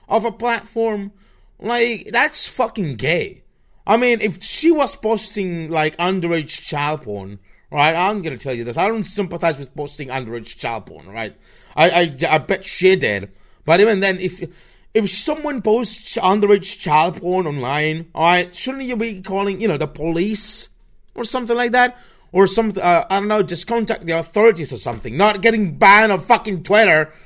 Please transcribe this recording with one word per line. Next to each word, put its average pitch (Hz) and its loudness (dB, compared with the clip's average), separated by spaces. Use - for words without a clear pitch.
off 214 0
a 233 -4
platform, 226 -4
like, 233 -2
that's 294 0
fucking 165 -4
gay. 127 -4
I - 4
mean, 240 2
if 196 -4
she - 0
was 302 2
posting, 185 -4
like, 156 0
underage 170 -2
child 147 -4
porn, 101 -10
right, 151 2
I'm 196 0
gonna 151 -8
tell 131 -8
you 117 -6
this, 120 -8
I 185 0
don't 226 -4
sympathize 170 -4
with 139 -16
posting 143 -10
underage 120 -10
child 110 -8
porn, 76 -20
right? 107 -10
I, 165 6
I, 165 2
I 151 4
bet - -4
she 185 2
did. 101 -2
But 175 4
even 208 4
then, 190 0
if, - -6
if 214 0
someone 294 -4
posts - -2
underage 202 2
child 160 2
porn 180 -2
online, 151 -4
all 160 -2
right, 180 2
shouldn't 269 -6
you 247 -4
be 208 -6
calling, 196 -4
you 220 0
know, 151 0
the 147 -2
police 170 -4
or 240 -6
something 240 -2
like 240 0
that? 247 2
Or 190 6
some, 214 0
uh, 175 2
I 196 2
don't 208 -4
know, 214 2
just 160 -4
contact 226 -2
the 165 -2
authorities 170 2
or 113 -10
something. 123 -8
Not 202 2
getting 208 2
banned 208 8
on 180 0
fucking 208 0
Twitter, 185 4